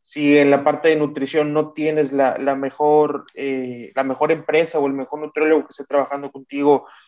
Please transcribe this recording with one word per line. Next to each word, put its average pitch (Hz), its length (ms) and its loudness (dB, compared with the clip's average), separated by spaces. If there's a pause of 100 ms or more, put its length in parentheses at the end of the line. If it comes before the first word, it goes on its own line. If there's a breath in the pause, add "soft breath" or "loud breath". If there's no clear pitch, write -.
si 147 360 2
en 139 140 6
la 143 140 2
parte 151 240 2
de 156 80 4
nutrición 151 560 -2
no 151 200 -2
tienes 151 380 -2
la, 135 280 0
la 135 180 -2
mejor, 147 800 0
eh, 127 600 -8
la 135 80 0
mejor 135 300 0
empresa 156 480 0
o 139 80 0
el 139 60 -4
mejor 139 260 -8
nutriólogo 151 400 0
que - 100 -8
esté - 140 -16
trabajando 139 480 -4
contigo, 143 560 0 (200 loud breath)